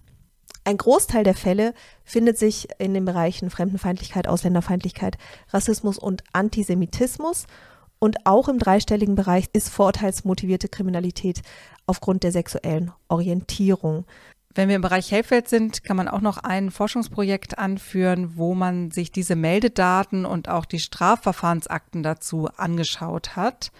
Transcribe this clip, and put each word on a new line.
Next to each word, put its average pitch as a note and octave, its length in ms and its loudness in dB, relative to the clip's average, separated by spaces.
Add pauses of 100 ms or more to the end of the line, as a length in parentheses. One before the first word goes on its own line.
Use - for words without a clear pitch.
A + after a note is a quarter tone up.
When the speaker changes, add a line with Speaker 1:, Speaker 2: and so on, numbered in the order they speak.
(640)
Speaker 1:
Ein G3+ 140 0
Großteil A#3+ 440 4
der F#3+ 140 4
Fälle G#3 380 0 (280)
findet A#3 340 2
sich G#3+ 300 0 (120)
in G3 160 0
den F#3 100 0
Bereichen F3+ 460 0
Fremdenfeindlichkeit, F#3 760 -2
Ausländerfeindlichkeit, F3+ 920 0 (320)
Rassismus G3+ 480 0
und F#3 340 -4
Antisemitismus. G#3+ 1160 0 (520)
Und G#3+ 280 0
auch G#3+ 220 6
im C4 100 2
dreistelligen G3+ 560 2
Bereich F#3+ 380 2
ist - 180 0
vorurteilsmotivierte F#3+ 1000 0
Kriminalität F3+ 720 -4 (460)
aufgrund F#3 380 0
der F3 80 0
sexuellen E3+ 600 -2 (160)
Orientierung. F3 960 0 (500)
Speaker 2:
Wenn F#3+ 140 2
wir G3 80 2
im F3+ 60 0
Bereich F#3 300 0
Hellfeld A#3 360 2
sind, A3 360 0
kann G3 120 -2
man F#3 120 0
auch G3 120 -2
noch G#3 180 0
ein F#3+ 320 -2
Forschungsprojekt G3+ 880 -2
anführen, F3+ 800 0
wo E3+ 180 0
man F3+ 360 -2
sich F3 220 -4
diese F3+ 240 0
Meldedaten F#3 880 2
und - 240 -4
auch E3 160 -2
die E3+ 140 -6
Strafverfahrensakten E3+ 1200 -2
dazu D#3 540 -4
angeschaut E3 800 -4
hat, G3+ 440 -4